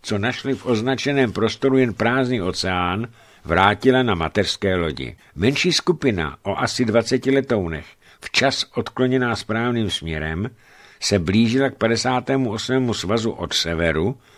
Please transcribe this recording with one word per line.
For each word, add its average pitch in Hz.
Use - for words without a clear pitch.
co 107
našli 127
v -
označeném 127
prostoru 131
jen 123
prázdný 123
oceán, 92
vrátila 104
na 110
mateřské 92
lodi. 78
Menší 143
skupina 110
o 95
asi -
dvaceti 117
letounech, 104
včas -
odkloněná 127
správným 113
směrem, 80
se 101
blížila 113
k -
padesátému 127
osmému 123
svazu 107
od 85
severu 82